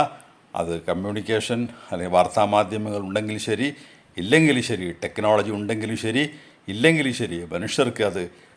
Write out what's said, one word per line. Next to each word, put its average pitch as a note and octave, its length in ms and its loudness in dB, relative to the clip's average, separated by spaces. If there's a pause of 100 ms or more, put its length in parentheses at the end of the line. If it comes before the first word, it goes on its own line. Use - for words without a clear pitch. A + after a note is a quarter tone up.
(540)
അത് E2+ 340 -4
കമ്മ്യൂണിക്കേഷൻ G#2+ 800 -2 (240)
അല്ലെങ്കിൽ F2+ 220 -2
വാർത്താമാധ്യമങ്ങൾ G#2 880 2
ഉണ്ടെങ്കിലും G#2+ 400 -4
ശരി, A2 280 -2 (480)
ഇല്ലെങ്കിലും C3+ 460 4
ശരി, F#2+ 240 -4 (180)
ടെക്നോളജി G#2+ 460 2
ഉണ്ടെങ്കിലും G#2+ 460 -4
ശരി, A#2 280 0 (440)
ഇല്ലെങ്കിലും C3 460 2
ശരി, F2 300 -6
മനുഷ്യർക്ക് G#2+ 600 -2
അത്, F#2+ 180 0 (340)